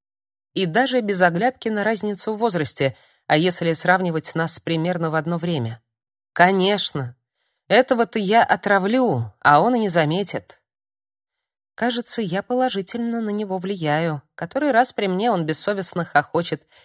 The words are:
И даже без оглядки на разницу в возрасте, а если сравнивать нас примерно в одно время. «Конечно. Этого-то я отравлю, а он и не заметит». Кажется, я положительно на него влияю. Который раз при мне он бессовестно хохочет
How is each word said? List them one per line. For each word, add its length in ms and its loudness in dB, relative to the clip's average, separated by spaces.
И 120 0
даже 340 0
без 220 0
оглядки 480 2
на 160 -2
разницу 480 -2
в 60 -8
возрасте, 580 -2
а 100 2
если 340 0
сравнивать 640 -2
нас 240 -2
примерно 500 -2
в 60 -2
одно 220 -2
время. 440 -4
«Конечно. 840 2
Этого-то 500 2
я 240 4
отравлю, 960 0
а 220 6
он 140 2
и 40 2
не 100 0
заметит». 720 -2
Кажется, 460 -4
я 200 -2
положительно 800 -4
на 80 -4
него 300 -4
влияю. 640 -2
Который 380 -4
раз 220 2
при 140 -4
мне 220 0
он 160 0
бессовестно 600 -2
хохочет 580 -2